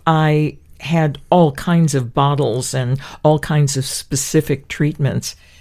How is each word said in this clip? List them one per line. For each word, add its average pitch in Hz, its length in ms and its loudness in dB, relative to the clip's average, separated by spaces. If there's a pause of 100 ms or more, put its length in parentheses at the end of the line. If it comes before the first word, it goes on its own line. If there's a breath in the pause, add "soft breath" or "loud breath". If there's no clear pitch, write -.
I 151 520 2 (240)
had 156 360 0 (120)
all 170 240 4
kinds 165 420 0
of 120 180 -2
bottles 135 600 0
and 131 260 -2 (240 loud breath)
all 151 160 4
kinds 147 380 0
of 135 80 -4
specific - 840 -4
treatments. - 680 -2 (260 soft breath)